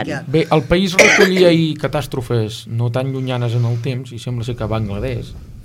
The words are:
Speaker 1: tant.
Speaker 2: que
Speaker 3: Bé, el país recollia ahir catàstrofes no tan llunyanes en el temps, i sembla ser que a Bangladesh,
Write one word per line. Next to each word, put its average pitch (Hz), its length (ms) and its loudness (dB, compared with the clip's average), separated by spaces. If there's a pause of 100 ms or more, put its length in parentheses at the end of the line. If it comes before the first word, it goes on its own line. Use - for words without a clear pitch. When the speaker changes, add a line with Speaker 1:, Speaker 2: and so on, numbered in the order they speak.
Speaker 1:
tant. 143 200 -6
Speaker 2:
que 131 60 -8
Speaker 3:
Bé, 160 180 2
el 156 140 4
país 175 320 2
recollia 185 540 6
ahir 165 280 4
catàstrofes 123 880 -2
no 117 220 -2
tan 131 220 -2
llunyanes 127 420 -2
en 120 120 2
el 120 160 0
temps, 127 320 -6
i 117 60 -12
sembla 120 260 -6
ser 123 100 -4
que 113 80 -6
a 104 40 -2
Bangladesh, 110 680 -4 (320)